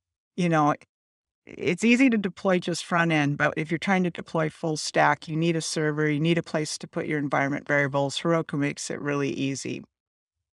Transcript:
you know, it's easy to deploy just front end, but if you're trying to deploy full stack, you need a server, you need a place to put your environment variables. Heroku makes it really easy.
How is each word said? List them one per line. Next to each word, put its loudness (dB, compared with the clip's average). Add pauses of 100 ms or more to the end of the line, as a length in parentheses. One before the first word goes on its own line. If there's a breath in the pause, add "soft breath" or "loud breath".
(360)
you 2
know, 4 (760)
it's -2
easy 6
to 2
deploy 0
just -4
front 2
end, 2
but 0
if -4
you're -2
trying 2
to 0
deploy -4
full -4
stack, 2
you -4
need 2
a -2
server, -2
you 0
need 2
a -2
place -4
to -14
put -6
your -2
environment -2
variables. 0
Heroku 0
makes -4
it -8
really -2
easy. -6 (760)